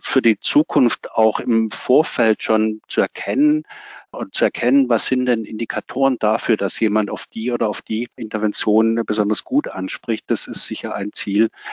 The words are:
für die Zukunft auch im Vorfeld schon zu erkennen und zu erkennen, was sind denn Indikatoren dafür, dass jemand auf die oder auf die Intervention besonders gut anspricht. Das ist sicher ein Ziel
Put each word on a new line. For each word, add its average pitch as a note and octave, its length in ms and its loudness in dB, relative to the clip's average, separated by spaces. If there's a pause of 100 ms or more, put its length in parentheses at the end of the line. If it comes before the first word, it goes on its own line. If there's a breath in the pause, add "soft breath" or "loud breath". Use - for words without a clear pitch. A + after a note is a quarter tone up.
für - 220 0
die A2+ 180 2
Zukunft - 720 2
auch A2 280 2
im A2+ 300 0
Vorfeld B2 720 0
schon A2 460 0
zu - 140 0
erkennen D3 640 0 (480 loud breath)
und A2+ 220 -8
zu A#2 120 2
erkennen, B2 420 2
was A#2 160 2
sind B2+ 220 0
denn A#2 180 0
Indikatoren A#2 760 -2
dafür, A2 380 2
dass - 240 -4
jemand G#2 300 2
auf G2+ 160 -10
die A2+ 260 -6
oder A#2 160 0
auf G2+ 140 -8
die A2+ 340 -4
Intervention A2 880 0
besonders G#2+ 400 0
gut C#3 240 0
anspricht. F#2+ 640 -6
Das A2 160 -2
ist A2+ 180 -2
sicher G#2+ 300 -6
ein G#2 180 -6
Ziel G#2 380 0 (220 loud breath)